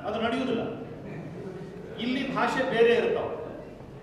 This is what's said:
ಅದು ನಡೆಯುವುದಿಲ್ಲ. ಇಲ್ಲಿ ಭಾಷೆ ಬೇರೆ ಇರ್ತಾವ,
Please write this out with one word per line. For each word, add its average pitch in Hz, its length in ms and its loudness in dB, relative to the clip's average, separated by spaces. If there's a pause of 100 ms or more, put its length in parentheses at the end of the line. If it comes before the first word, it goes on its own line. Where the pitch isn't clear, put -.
ಅದು 214 160 0
ನಡೆಯುವುದಿಲ್ಲ. 247 400 0 (1300)
ಇಲ್ಲಿ 254 380 -2
ಭಾಷೆ 240 360 2
ಬೇರೆ 233 240 8
ಇರ್ತಾವ, - 360 2 (720)